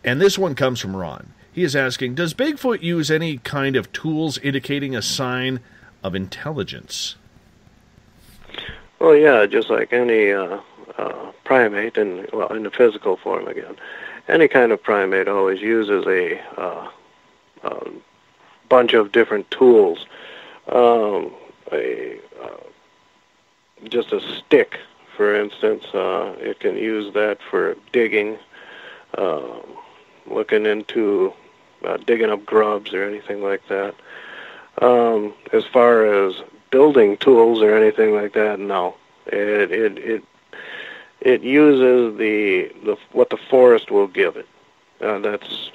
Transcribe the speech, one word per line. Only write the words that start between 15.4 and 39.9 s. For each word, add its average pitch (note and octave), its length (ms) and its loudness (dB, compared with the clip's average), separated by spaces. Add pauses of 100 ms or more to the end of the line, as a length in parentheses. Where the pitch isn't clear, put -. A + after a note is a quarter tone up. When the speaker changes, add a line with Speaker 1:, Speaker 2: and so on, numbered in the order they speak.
Speaker 2:
uses G#2 440 0
a, F2+ 340 -2 (220)
uh, E2 280 -10 (760)
a - 240 -8 (840)
bunch B2 240 4
of G#2+ 180 2
different G#2+ 380 0
tools. G#2+ 560 4 (680)
Um, A2 640 0 (380)
a, A#1+ 480 -6 (240)
uh, G1+ 180 -16 (1300)
just A#2 220 -4
a G2+ 100 -2 (160)
stick, - 400 2 (400)
for G#2 160 2
instance, G#2 520 -2 (100)
uh, F#2 420 -4
it - 220 -10
can G2 180 -4
use G#2+ 380 -6
that G#2 260 -2
for F2+ 340 -4 (160)
digging, G#2+ 460 0 (800)
uh, C#2+ 440 -6 (680)
looking G#2+ 400 -2
into, G2+ 680 -2 (500)
uh, - 140 -6
digging A2+ 320 0
up G#2 160 -4
grubs G#2+ 480 0
or F#2+ 100 -4
anything G#2 380 -10
like G2 260 -6
that. G2 280 -4 (840)
Um, A#2 520 2 (200)
as A2 120 2
far A#2+ 400 4
as G2 300 2 (340)
building C3 460 6
tools A#2 460 6
or G#2+ 120 6
anything A2 400 4
like G#2 200 -4
that, G#2 260 -2
no. F#2+ 360 -4 (300)
It, G#2 460 -2
it, G#2 260 -2